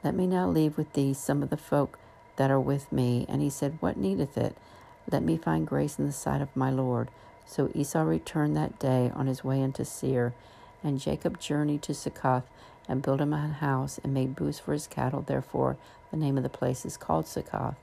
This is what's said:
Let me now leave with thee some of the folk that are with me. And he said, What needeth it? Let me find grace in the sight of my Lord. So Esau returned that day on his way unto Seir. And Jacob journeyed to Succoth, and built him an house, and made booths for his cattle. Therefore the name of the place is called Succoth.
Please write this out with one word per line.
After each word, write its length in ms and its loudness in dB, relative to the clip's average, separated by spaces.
Let 100 2
me 120 2
now 220 2
leave 280 4
with 160 -2
thee 220 2
some 280 0
of 80 -4
the 60 -2
folk 420 0
that 140 4
are 100 6
with 320 -2
me. 360 2
And 120 0
he 100 2
said, 300 -2
What 160 0
needeth 400 0
it? 200 0
Let 120 2
me 140 2
find 300 0
grace 320 -2
in 80 0
the 60 -2
sight 300 -2
of 120 -6
my 160 2
Lord. 400 0
So 280 0
Esau 280 0
returned 540 2
that 220 -2
day 360 4
on 120 -2
his 160 -2
way 200 0
unto 220 -2
Seir. 500 0
And 180 0
Jacob 400 -2
journeyed 420 0
to 120 -4
Succoth, 500 0
and 140 0
built 180 2
him 120 0
an 200 -2
house, 500 -2
and 100 0
made 240 0
booths 220 -2
for 140 -4
his 140 -2
cattle. 360 -2
Therefore 540 0
the 60 -4
name 200 2
of 60 0
the 60 -2
place 360 -2
is 120 -8
called 300 0
Succoth. 560 -4